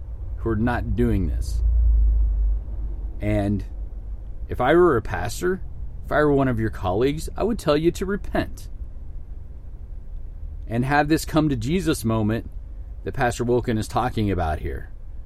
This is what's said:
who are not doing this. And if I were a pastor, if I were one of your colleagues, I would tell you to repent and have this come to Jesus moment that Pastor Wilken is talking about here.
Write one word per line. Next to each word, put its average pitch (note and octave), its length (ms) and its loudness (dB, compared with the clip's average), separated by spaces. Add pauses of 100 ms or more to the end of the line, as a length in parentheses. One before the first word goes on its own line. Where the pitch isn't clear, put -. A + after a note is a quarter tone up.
(360)
who A#2 140 -2
are A2 60 2
not A#2 380 0
doing G#2 320 4
this. - 360 0 (1600)
And G#2 440 2 (840)
if - 120 -4
I C3+ 140 6
were E3+ 220 8
a G#2+ 60 0
pastor, F3+ 580 -2 (440)
if - 80 -6
I C3 60 4
were D3 140 6
one C3+ 160 4
of A#2 120 0
your A2 100 2
colleagues, A#2+ 680 0
I - 60 -2
would G#3+ 160 0
tell D3+ 180 2
you E3 160 2
to F#3 140 -2
repent - 640 -4 (2000)
and A#2+ 160 0
have D3 240 4
this D#3+ 160 2
come D#3 240 2
to C#3 80 0
Jesus D3+ 480 0
moment A2+ 460 0 (540)
that - 100 -6
Pastor B2 300 0
Wilken A#2+ 340 2
is G#2 100 -4
talking A#2+ 420 0
about D#2+ 280 0
here. - 320 -6 (360)